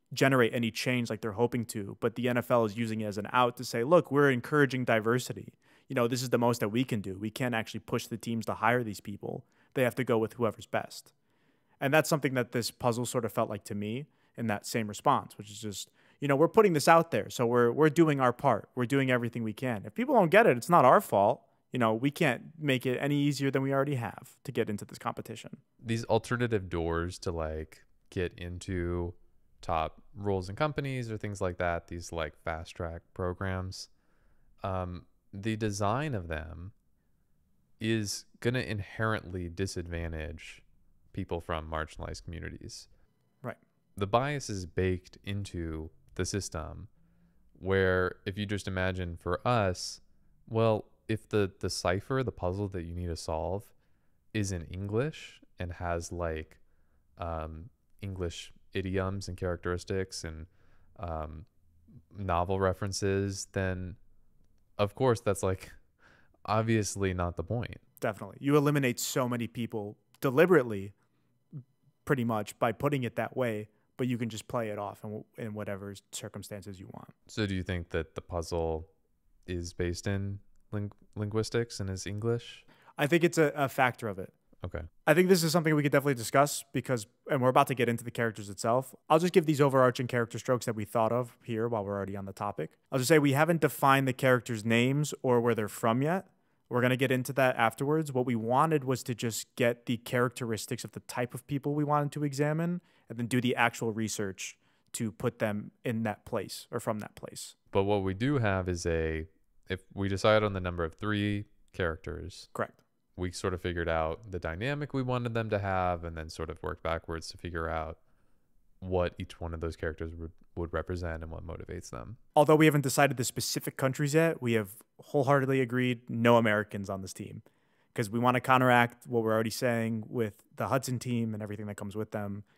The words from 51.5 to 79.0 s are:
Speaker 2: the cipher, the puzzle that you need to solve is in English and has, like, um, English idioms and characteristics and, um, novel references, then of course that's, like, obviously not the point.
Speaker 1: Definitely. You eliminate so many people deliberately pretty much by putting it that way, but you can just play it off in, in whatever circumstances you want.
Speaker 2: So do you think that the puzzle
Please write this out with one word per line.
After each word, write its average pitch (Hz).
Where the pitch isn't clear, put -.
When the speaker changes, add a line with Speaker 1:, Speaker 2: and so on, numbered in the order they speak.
Speaker 2:
the 95
cipher, 98
the 110
puzzle 95
that 92
you 85
need 87
to 82
solve 82
is 101
in 85
English 101
and 90
has, 85
like, 82
um, 80
English 92
idioms 98
and 90
characteristics 90
and, 80
um, 78
novel 92
references, 98
then 92
of 104
course 127
that's, 101
like, 95
obviously 104
not 87
the 82
point. -
Speaker 1:
Definitely. 107
You 139
eliminate 143
so -
many 117
people 110
deliberately 123
pretty 135
much 110
by 120
putting 139
it 113
that 117
way, 110
but 127
you 123
can 117
just 107
play 120
it 104
off 101
in, 107
in 110
whatever 101
circumstances 101
you -
want. -
Speaker 2:
So 107
do 98
you 92
think 87
that -
the -
puzzle 82